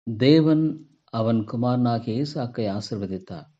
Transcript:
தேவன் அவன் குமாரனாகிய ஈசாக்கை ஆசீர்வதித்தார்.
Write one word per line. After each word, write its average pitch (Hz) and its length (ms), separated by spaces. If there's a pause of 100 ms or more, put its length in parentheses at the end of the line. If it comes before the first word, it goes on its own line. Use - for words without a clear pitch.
தேவன் 156 840 (200)
அவன் 113 340
குமாரனாகிய 120 760
ஈசாக்கை 135 500
ஆசீர்வதித்தார். 95 800 (120)